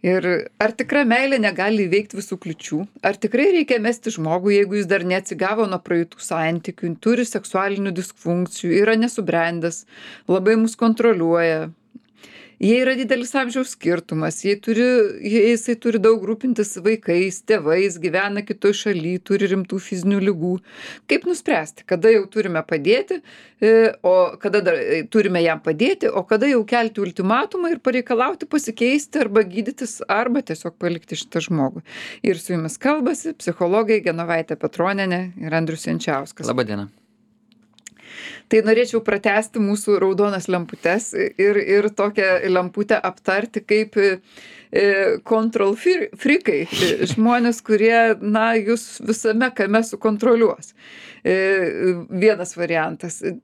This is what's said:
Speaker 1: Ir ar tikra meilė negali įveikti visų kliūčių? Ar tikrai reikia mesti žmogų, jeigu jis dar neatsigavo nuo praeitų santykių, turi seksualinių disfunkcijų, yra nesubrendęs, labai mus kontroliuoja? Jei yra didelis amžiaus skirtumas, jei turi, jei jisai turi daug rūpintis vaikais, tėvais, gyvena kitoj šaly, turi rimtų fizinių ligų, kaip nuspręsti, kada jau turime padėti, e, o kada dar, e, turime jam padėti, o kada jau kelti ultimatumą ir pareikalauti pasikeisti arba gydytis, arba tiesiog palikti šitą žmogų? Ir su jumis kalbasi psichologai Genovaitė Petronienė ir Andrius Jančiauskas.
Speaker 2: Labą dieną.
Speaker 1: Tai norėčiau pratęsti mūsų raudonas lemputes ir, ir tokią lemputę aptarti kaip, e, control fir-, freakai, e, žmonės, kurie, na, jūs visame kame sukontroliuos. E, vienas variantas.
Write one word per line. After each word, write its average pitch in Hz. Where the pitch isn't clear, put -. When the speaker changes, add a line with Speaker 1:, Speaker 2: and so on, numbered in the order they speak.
Speaker 1:
Ir 180
ar 214
tikra 285
meilė 262
negali 202
įveikti 196
visų 196
kliūčių? 160
Ar 196
tikrai 247
reikia 294
mesti 226
žmogų, 175
jeigu 202
jis 202
dar 185
neatsigavo 190
nuo 185
praeitų 170
santykių, 165
turi 240
seksualinių 196
disfunkcijų, 175
yra 208
nesubrendęs, 170
labai 190
mus 226
kontroliuoja? 170
Jei 220
yra 262
didelis 247
amžiaus 254
skirtumas, 165
jei 202
turi, 220
jei 214
jisai 240
turi 226
daug 220
rūpintis 214
vaikais, 185
tėvais, 180
gyvena 196
kitoj 202
šaly, 180
turi 196
rimtų 190
fizinių 196
ligų, 180
kaip 349
nuspręsti, 269
kada 185
jau 202
turime 185
padėti, 220
e, 220
o 180
kada 202
dar, 170
e, 147
turime 185
jam 160
padėti, 220
o 185
kada 220
jau 254
kelti 220
ultimatumą 262
ir -
pareikalauti 254
pasikeisti 277
arba 214
gydytis, 214
arba 240
tiesiog 170
palikti 170
šitą -
žmogų? 156
Ir 175
su 180
jumis 160
kalbasi 302
psichologai 202
Genovaitė 165
Petronienė 185
ir 160
Andrius 160
Jančiauskas. 151
Speaker 2:
Labą 123
dieną. 101
Speaker 1:
Tai 220
norėčiau 226
pratęsti 214
mūsų 202
raudonas 190
lemputes 180
ir, 202
ir 202
tokią 202
lemputę 185
aptarti 196
kaip, 214
e, -
control 220
fir-, 349
freakai, 247
e, 170
žmonės, 233
kurie, 220
na, 220
jūs 226
visame 226
kame 208
sukontroliuos. 220
E, -
vienas 185
variantas. 165